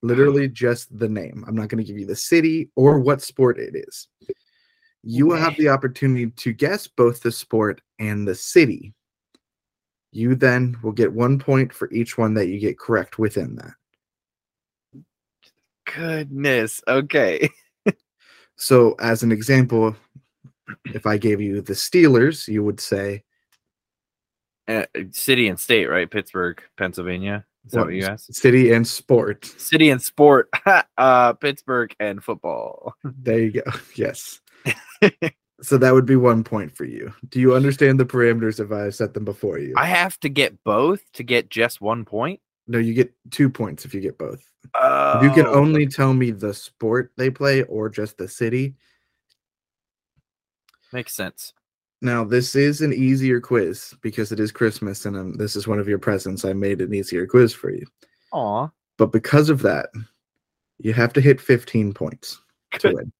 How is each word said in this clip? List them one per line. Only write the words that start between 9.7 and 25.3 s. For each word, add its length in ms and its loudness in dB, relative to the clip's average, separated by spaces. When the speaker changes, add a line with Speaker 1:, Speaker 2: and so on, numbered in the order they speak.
Speaker 1:
You 240 0
then 480 2
will 80 -4
get 220 0
one 260 0
point 340 0
for 200 -8
each 260 -4
one 160 0
that 140 0
you 100 -6
get 180 -4
correct 440 -2
within 340 -4
that. 200 -18
Speaker 2:
Goodness. 920 -2
Okay. 600 0
<laughs> 60 0
Speaker 1:
So, 400 6
as 220 0
an 100 2
example, 640 2
if 200 -10
I 100 0
gave 240 0
you 220 -4
the 100 -8
Steelers, 720 4
you 160 -2
would 180 -2
say 420 -6
Speaker 2:
Uh, 180 -2
city 360 0